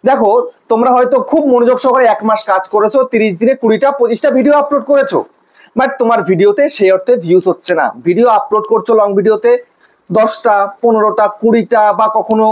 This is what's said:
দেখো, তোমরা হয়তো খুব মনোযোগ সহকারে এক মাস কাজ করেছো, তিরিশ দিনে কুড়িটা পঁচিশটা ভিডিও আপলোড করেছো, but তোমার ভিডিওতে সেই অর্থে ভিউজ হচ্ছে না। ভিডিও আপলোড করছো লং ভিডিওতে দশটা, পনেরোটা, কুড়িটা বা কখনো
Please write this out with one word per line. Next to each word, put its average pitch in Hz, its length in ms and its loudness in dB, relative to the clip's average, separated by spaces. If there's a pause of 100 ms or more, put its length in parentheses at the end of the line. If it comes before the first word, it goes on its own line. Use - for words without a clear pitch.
দেখো, 226 260 2 (400)
তোমরা 233 260 2
হয়তো 247 200 0 (140)
খুব 302 120 2 (100)
মনোযোগ 240 320 2
সহকারে 254 300 2
এক 214 140 -6
মাস 214 120 0 (100)
কাজ 190 120 0 (120)
করেছো, 214 240 0 (140)
তিরিশ 220 280 0
দিনে 247 220 2
কুড়িটা 220 260 0 (100)
পঁচিশটা 240 300 -2 (100)
ভিডিও 294 240 2
আপলোড 285 280 -4
করেছো, 269 280 0 (600)
but 262 120 0 (100)
তোমার 226 280 0
ভিডিওতে 190 360 2 (120)
সেই 190 200 2
অর্থে 185 160 -2 (120)
ভিউজ 175 260 2
হচ্ছে - 300 -4
না। 131 60 0 (200)
ভিডিও 202 200 2 (120)
আপলোড 214 340 -2
করছো 220 280 -2
লং 208 80 2 (100)
ভিডিওতে 214 320 0 (600)
দশটা, 208 460 0 (260)
পনেরোটা, 214 440 0 (140)
কুড়িটা 226 420 0 (180)
বা 220 80 2 (100)
কখনো 220 340 0